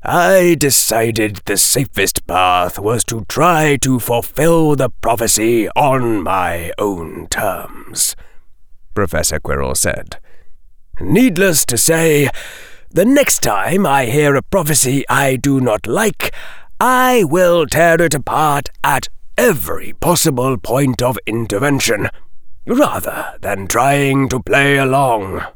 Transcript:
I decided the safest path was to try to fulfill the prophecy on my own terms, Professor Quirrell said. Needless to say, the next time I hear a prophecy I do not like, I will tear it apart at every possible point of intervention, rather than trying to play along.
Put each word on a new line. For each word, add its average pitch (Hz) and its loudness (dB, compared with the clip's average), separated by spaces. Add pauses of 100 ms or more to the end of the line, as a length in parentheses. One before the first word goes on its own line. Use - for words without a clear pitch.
I 175 4
decided 113 0
the 101 -2
safest - 0
path 180 0
was 110 -2
to 110 -6
try 156 2
to 131 0
fulfill 151 2
the 131 0 (120)
prophecy 110 2
on 123 2
my 85 -2
own 85 -6
terms, - -6 (760)
Professor 80 -2
Quirrell 69 -4
said. - -4 (840)
Needless 180 2
to - -2
say, 160 2 (600)
the 170 2
next 277 2
time 139 0
I 135 2
hear 143 2
a 131 2
prophecy 147 0
I 135 2
do 135 0
not 110 0
like, 190 -2 (480)
I 254 4
will 170 4
tear 165 4
it 156 2
apart 143 0 (140)
at 139 0 (300)
every 165 0
possible 135 0
point 127 0
of 123 0
intervention, 113 -2 (580)
rather - -2
than 98 -4
trying 135 2
to 127 -2
play 139 2
along. 131 0 (120)